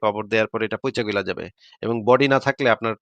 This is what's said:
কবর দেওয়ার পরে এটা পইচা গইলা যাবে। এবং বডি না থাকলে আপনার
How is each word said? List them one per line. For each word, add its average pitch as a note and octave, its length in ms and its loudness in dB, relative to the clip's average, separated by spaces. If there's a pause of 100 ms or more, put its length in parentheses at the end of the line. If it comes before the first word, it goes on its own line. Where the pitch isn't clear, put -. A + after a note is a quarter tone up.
কবর G#2 240 -2
দেওয়ার A2 220 2
পরে A2+ 160 -4
এটা G#2+ 120 -4
পইচা B2+ 260 -4
গইলা G2+ 200 -2
যাবে। F2+ 260 -6 (340)
এবং A2+ 220 -2
বডি B2+ 240 4
না C3+ 120 2
থাকলে C3+ 300 0
আপনার A2 320 0